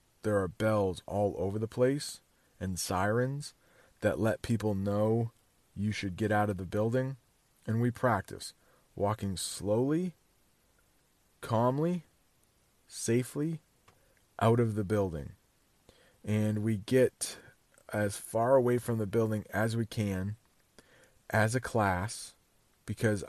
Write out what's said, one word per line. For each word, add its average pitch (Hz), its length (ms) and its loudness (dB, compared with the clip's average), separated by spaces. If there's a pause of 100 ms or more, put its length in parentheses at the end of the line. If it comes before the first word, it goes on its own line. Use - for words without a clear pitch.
(220)
There 104 180 2
are 95 80 0
bells 104 600 0
all 101 300 0
over 98 200 -2
the 110 100 -2
place 131 540 -2 (380)
and 95 200 -4
sirens 117 720 -2 (480)
that 78 180 2
let 107 220 0
people 107 340 0
know 107 560 0 (440)
you 104 160 -2
should 98 260 -6
get 107 140 0
out 104 180 2
of 98 80 -2
the 95 80 -8
building. 117 520 -2 (480)
And 113 160 0
we 120 80 2
practice - 640 -2 (420)
walking 101 420 -2
slowly, 139 760 -2 (1300)
calmly, 139 640 0 (840)
safely 143 720 -2 (800)
out 117 200 4
of 113 160 0
the 107 80 -2
building. 92 480 -2 (920)
And 107 360 0
we 110 180 0
get - 600 2 (560)
as 104 240 -2
far 117 380 2
away 123 240 6
from 117 180 -2
the 107 80 0
building 107 480 0
as 110 240 0
we 117 80 0
can 101 500 -2 (960)
as 110 240 2
a 127 60 2
class 98 760 0 (520)
because 107 440 0